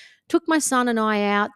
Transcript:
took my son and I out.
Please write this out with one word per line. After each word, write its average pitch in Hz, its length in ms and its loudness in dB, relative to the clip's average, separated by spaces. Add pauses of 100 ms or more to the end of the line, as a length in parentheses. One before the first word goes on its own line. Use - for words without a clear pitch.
(320)
took 339 160 -2
my 320 120 2
son 247 280 0
and 233 100 0
I 214 260 0
out. 202 320 0